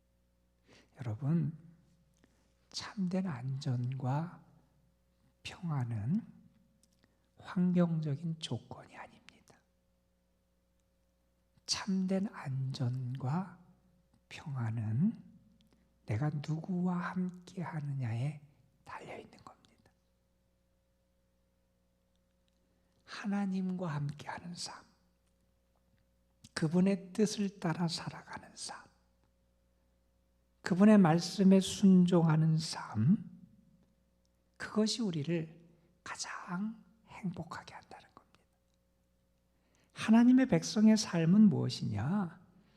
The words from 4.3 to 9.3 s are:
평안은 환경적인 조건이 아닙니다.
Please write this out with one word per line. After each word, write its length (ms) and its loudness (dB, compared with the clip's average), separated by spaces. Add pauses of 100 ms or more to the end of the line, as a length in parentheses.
평안은 800 -4 (1120)
환경적인 1000 -2
조건이 560 -10
아닙니다. 600 -20 (2000)